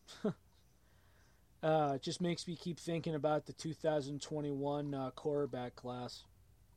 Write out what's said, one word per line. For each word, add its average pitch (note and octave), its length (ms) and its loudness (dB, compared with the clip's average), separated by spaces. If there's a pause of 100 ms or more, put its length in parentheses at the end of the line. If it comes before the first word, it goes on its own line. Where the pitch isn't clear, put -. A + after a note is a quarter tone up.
<laughs> - 1600 -10
uh, D#3 320 6
it C3 60 -2
just E3+ 200 -2
makes F3 260 0
me F3 80 -4
keep E3+ 240 -6
thinking E3 360 -2
about D3+ 300 4
the - 80 -10
two D#3+ 200 -6
thousand D3 480 0
twenty-one, C#3+ 720 -2
uh, C3 180 -2
quarterback C3+ 640 0
class. B2 480 -8 (540)